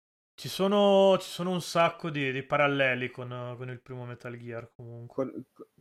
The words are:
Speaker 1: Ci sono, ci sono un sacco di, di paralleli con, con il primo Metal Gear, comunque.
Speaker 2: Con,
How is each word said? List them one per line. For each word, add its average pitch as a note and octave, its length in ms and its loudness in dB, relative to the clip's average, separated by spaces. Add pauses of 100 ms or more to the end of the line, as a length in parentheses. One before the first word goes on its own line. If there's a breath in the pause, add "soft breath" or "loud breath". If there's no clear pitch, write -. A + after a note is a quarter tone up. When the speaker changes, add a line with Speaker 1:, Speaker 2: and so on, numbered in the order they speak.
(340)
Speaker 1:
Ci - 140 -14
sono, G3 720 6
ci F#3 100 -12
sono F3 200 -6
un F3+ 120 -2
sacco E3+ 480 0
di, C#3+ 220 -2
di C3 120 -4
paralleli C3+ 680 2
con, B2 480 -10
con B2+ 120 -10
il B2 120 -12
primo B2+ 240 -12
Metal A#2+ 320 -12
Gear, A#2 360 -10
comunque. A#2+ 400 -16
Speaker 2:
Con, - 320 -4 (360)